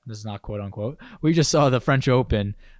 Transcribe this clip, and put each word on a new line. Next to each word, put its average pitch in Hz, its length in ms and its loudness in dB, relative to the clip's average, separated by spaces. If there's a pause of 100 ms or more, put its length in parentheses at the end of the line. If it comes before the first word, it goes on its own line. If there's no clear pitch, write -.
this 110 120 -12
is 104 60 -14
not 104 180 -10
quote 104 180 -8
unquote, 104 400 -8 (200)
"we 156 120 2
just 160 180 4
saw 147 180 4
the 127 120 2
French 135 260 0
Open, 113 480 2 (260)